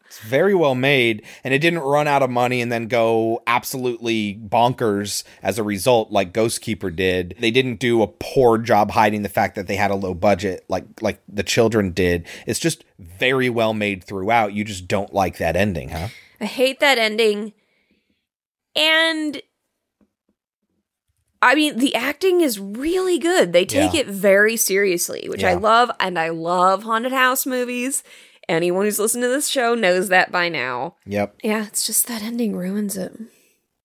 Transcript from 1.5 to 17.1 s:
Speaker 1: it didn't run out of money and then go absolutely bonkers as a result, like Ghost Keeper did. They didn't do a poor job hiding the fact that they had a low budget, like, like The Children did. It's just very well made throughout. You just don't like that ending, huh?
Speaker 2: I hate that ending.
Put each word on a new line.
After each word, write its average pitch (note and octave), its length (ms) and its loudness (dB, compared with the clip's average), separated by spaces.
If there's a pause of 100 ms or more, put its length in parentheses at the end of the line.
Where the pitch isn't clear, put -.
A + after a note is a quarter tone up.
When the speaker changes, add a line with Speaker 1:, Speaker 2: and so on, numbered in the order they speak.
Speaker 1:
it C#3+ 60 4
didn't E3+ 220 0
run D3 260 2
out C#3 160 2
of B2+ 60 2
money B2 320 0
and A#2+ 100 -4
then A#2 160 -4
go A2+ 580 0
absolutely A#2 960 -2
bonkers A2 840 0 (180)
as G2 160 -2
a A2 40 -2
result, G#2 500 0
like G2 180 0
Ghost A2 300 -2
Keeper G2+ 280 -6
did. F2+ 520 -2
They A2+ 100 2
didn't B2+ 300 0
do A#2 200 2
a G#2 60 2
poor A#2+ 500 2
job G#2+ 340 2
hiding G#2+ 320 2
the G2+ 60 -6
fact G2+ 260 -2
that F#2+ 120 -8
they G2+ 80 -4
had G2+ 160 0
a G2 40 -2
low G2 180 -4
budget, F#2+ 560 0
like, F#2 160 -4 (160)
like G2+ 260 -4
The G2 160 -6
Children A2 480 2
did. F2 340 0 (200)
It's - 120 -2
just - 280 -4 (120)
very B2+ 520 -2
well A2+ 240 0
made G2+ 320 -4
throughout. G#2 480 0
You G#2 100 -2
just F#2 240 -12
don't G2+ 260 -4
like F#2 260 -2
that E2 180 0
ending, E2+ 320 -2
huh? E2+ 180 -8 (320)
Speaker 2:
I G#3+ 60 -8
hate C4 340 -2
that C#4 180 2
ending. G#3+ 540 0 (1300)